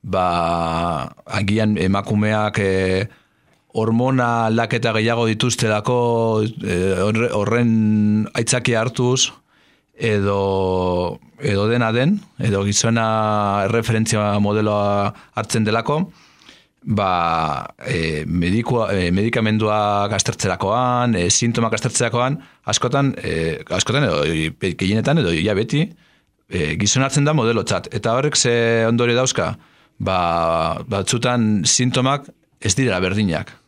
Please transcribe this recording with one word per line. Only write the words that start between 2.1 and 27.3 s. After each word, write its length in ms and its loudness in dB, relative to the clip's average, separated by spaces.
e, 480 0
hormona 540 2
aldaketa 480 0
gehiago 320 2
dituztelako, 720 0
e, 340 -4
horre-, 300 0
horren 380 2
aitzakia 460 0
hartuz, 500 0
edo, 1200 0
edo 280 0
dena 240 0
den, 260 2
edo 280 0
gizona 440 0
erreferentzia 640 0
modeloa 720 0
hartzen 320 -2
delako, 340 0
ba, 960 0
e, 460 -2
medikua-, 720 0
e, 180 0
medikamenduak 1040 0
aztertzerakoan, 1000 0
e, 120 0
sintomak 460 0
aztertzerakoan, 640 -2
askotan, 540 0
e, 400 -4
askotan 340 0
edo, 160 0
e, 540 -2
gehienetan 460 0
edo 100 0
ia 240 0
beti, 260 0
e, 320 -2
gizona 280 2
hartzen 200 2
da 80 2